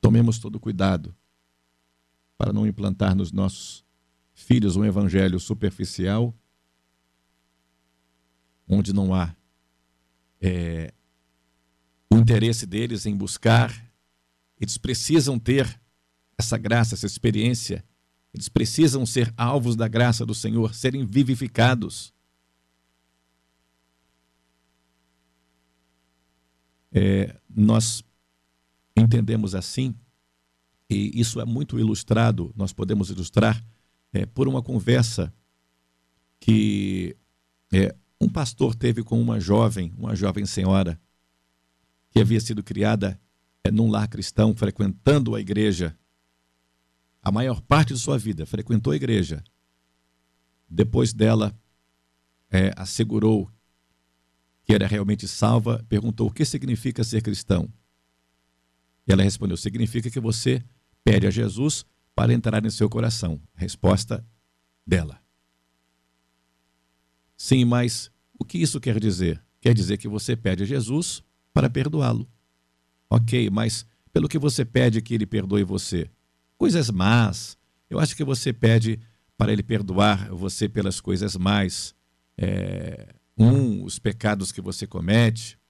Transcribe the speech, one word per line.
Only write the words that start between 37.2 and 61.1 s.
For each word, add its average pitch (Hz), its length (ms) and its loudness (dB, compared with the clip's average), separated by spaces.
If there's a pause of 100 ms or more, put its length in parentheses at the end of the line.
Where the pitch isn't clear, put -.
é, 95 220 2 (260)
um - 80 2
pastor 131 460 -2
teve 117 280 -2
com 117 160 -2
uma 117 200 0
jovem, 98 580 0
uma 110 180 -4
jovem 98 300 -2
senhora, 95 540 0 (1120)
que - 80 6
havia 110 200 4
sido 110 240 -6
criada, 98 560 0 (440)
é, 98 80 2
num 110 180 4
lar 107 180 0
cristão, 107 480 0
frequentando 113 800 0
a 110 60 -4
igreja. 98 580 -2 (1200)
A 98 100 -2
maior 117 300 0
parte 147 320 4
de 123 60 -4
sua 139 180 -2
vida 98 280 -4
frequentou 113 480 -2
a - 20 0
igreja. 101 480 -2 (1200)
Depois 113 460 0
dela, 107 420 2 (920)
é, 95 260 2
assegurou 107 760 0 (1120)
que 107 100 2
era 98 140 2
realmente 101 400 -2
salva, 113 640 0
perguntou: 110 380 0
"O - 40 -2
que 156 140 0
significa 127 580 -4
ser 110 180 -2
cristão?" 101 500 -2 (1300)
E - 60 2
ela 95 100 6
respondeu: 95 360 0
"Significa 113 520 -4
que 120 100 -6
você 120 440 -2 (400)
pede 101 240 4